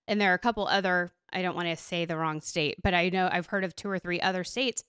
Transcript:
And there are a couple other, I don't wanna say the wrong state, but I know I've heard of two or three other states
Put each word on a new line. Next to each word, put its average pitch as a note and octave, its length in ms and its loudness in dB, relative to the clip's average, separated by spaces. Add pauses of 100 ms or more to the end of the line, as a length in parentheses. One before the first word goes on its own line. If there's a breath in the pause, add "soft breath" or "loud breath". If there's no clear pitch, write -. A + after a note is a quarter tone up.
And G#3 100 2
there G3 120 6
are F3+ 40 6
a F3+ 40 -4
couple G#3 280 0
other, F3+ 440 2 (200)
I F3+ 100 -2
don't F3+ 140 -2
wanna E3+ 220 -2
say E3+ 260 -4
the E3 140 -2
wrong D#3 240 -2
state, - 420 -2
but F#3+ 100 2
I F3 160 4
know F#3 220 2
I've F3 140 0
heard G3 180 -2
of F3 120 -4
two G#3 140 -8
or F#3+ 80 -2
three F3 220 -2
other F#3 240 0
states B3 460 -2